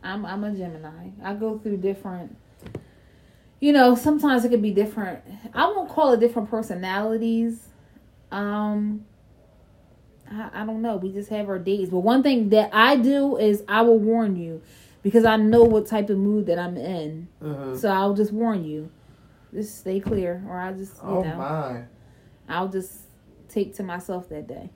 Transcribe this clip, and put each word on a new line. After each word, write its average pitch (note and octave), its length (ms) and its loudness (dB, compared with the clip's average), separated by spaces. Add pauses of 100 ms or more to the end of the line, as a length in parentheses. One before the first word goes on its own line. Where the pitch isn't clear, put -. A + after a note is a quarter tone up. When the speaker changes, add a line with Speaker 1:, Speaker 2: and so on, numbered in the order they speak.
Speaker 1:
I'm, F#3+ 240 -8
I'm G3 160 -8
a G#3 120 -6
Gemini. E3 540 -12 (140)
I G3 100 -8
go G#3+ 240 -6
through G#3 200 -6
different, F#3 600 -6 (1200)
you C#4+ 140 4
know, B3+ 220 8
sometimes C#4+ 500 2
it A#3+ 40 2
could A#3 120 2
be G#3 100 0
different. G3 480 -4 (360)
I C4+ 100 2
won't G4 240 -2
call D4 240 4
it A3 60 4
different A#3 320 0
personalities. A3 1080 -2 (720)
Um, G#3 760 -4 (1300)
I, G#3 180 -12 (120)
I A3 40 -8
don't A3 180 -6
know. A3+ 140 -2
We F#3+ 140 -6
just G3+ 200 -10
have G#3 180 -6
our F#3+ 80 -4
days. F#3+ 320 -2
But F3+ 100 0
one A#3 220 4
thing B3 280 2
that G#3+ 240 6
I A#3+ 240 8
do C#4 400 2
is G#3 300 2
I G#3+ 140 2
will A#3 180 8
warn G#3+ 360 2
you E3 260 -10 (420)
because A3 220 6
I A3 120 6
know A3 260 8
what G#3+ 240 4
type G#3 220 -2
of G3 80 0
mood G3+ 300 0
that E3+ 120 0
I'm F3 180 -6
in. D#3+ 500 -8 (160)
Speaker 2:
Uh-huh. C#3 340 -8
Speaker 1:
So G#3+ 120 -2
I'll G3 240 0
just G#3 200 0
warn G#3+ 320 -2
you. D3+ 240 -10 (640)
Just G#3 260 -10
stay F#3+ 220 -4
clear, F#3 480 -4
or F3+ 100 -10
I'll F#3+ 160 -8
just, F#3+ 200 -14
you - 80 -20
Speaker 2:
Oh, F#3 200 -2
Speaker 1:
know, E3 140 -6
Speaker 2:
my. C#3+ 460 -8 (680)
Speaker 1:
I'll F3+ 180 -4
just F#3 240 -8 (560)
take - 300 -6
to G3+ 60 -10
myself F3+ 460 -10
that D3+ 180 -14
day - 280 -16